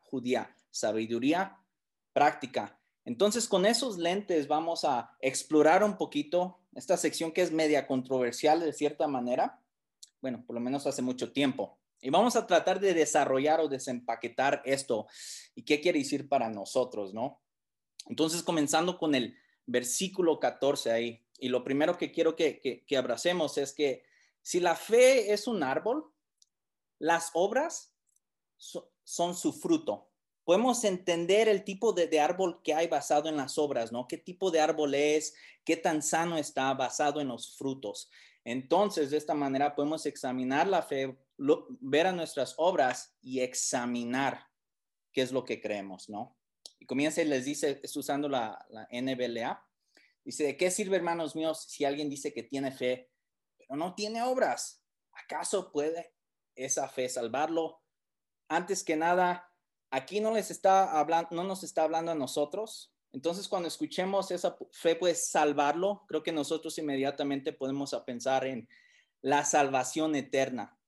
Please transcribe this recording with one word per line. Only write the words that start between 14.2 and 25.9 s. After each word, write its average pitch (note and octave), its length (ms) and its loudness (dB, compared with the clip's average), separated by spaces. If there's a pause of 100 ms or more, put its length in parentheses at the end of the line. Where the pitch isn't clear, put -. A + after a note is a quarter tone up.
esto C3 420 -2 (480)
y A#2 80 -14
qué D3 180 2
quiere D#3+ 200 2
decir C3+ 280 -4
para A#2+ 220 0
nosotros, G#2 640 -4
¿no? B2+ 260 -6 (640)
Entonces, D#3+ 360 -2
comenzando D#3+ 560 0
con - 160 0
el A#2+ 220 -2 (300)
versículo D#3+ 720 0
catorce C3+ 500 0
ahí. A#2 340 -2 (140)
Y C3 100 -4
lo B2 140 0
primero D3 340 0
que D#3 140 -6
quiero D#3+ 240 2
que, D#3+ 260 0
que, A#2+ 240 -6
que C#3 120 0
abracemos C3+ 600 0
es C#3 160 -2
que C#3 300 0 (380)
si - 180 -2
la F3 160 4
fe A#3 580 6
es G#3 140 0
un G#3+ 160 0
árbol, F#3+ 500 -2 (840)